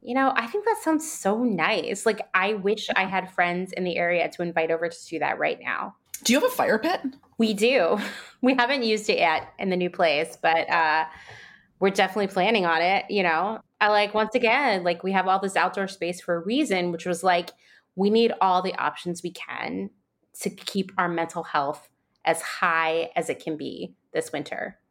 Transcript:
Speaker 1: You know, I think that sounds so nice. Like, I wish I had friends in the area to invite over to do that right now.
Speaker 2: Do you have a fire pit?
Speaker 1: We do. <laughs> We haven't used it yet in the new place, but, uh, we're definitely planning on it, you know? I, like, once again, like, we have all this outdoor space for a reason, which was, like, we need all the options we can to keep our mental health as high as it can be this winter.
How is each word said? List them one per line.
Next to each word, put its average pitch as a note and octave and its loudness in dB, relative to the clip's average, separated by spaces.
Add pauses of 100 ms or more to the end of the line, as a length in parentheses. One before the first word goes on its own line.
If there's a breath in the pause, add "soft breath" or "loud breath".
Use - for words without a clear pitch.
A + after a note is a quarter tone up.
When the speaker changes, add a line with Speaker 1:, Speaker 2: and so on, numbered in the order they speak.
Speaker 1:
You A#3 -6
know, C4+ 4
I A3+ -2
think G#4 -4
that A4 2
sounds D#4 0
so G#3+ -2
nice. G3 0
Like, G#3+ 0 (120)
I F#3+ 2
wish G#3 -2
I F#3+ 2
had F#3 -4
friends F3+ 0
in - -6
the F3+ -2
area E3+ 2
to - -6
invite E3+ 0
over E3 0
to - -12
do D#3+ -6
that D3 -2
right D#3 -2
now. D3+ -6 (260)
Speaker 2:
Do A3+ 2
you C4+ 4
have B4+ 2
a B4+ -2
fire F#3+ 2
pit? E4+ 0 (380)
Speaker 1:
We A3 2
do. G#3 4
<laughs> G3+ -8 (320 loud breath)
We C4 4
haven't B3+ 2
used G#3+ 0
it F#3 4
yet D#3+ 2 (100)
in G3 -4
the F#3 2
new F3+ 0
place, D#3+ 0
but, E3 2
uh, D#3 2 (760 loud breath)
we're F#3+ 2
definitely G3+ 2
planning G3 2
on E3 2
it, F#3 2
you G3 2
know? F3+ 0 (200)
I, G#3 4
like, G#3 4
once G#3+ 0
again, A#3+ 2
like, F3 0
we F#3+ -2
have F#3+ 2
all F#3+ 2
this G3 -2
outdoor F#3 0
space F3 -6
for F3 -2
a - -2
reason, F#3+ 0
which E3+ -8
was, F3+ -4
like, F3 2 (460 soft breath)
we G3 2
need A3+ 4
all F#3 4
the F#3 -4
options E3+ -4
we F3 -8
can - -8 (520)
to G3 -2
keep - -6
our F3+ 0
mental E3 -4
health D3+ -4 (360)
as D#3+ 2
high E3 0
as F3 -2
it - -4
can D#3+ -4
be D3+ -10 (200)
this D#3+ -2
winter. - -8 (120)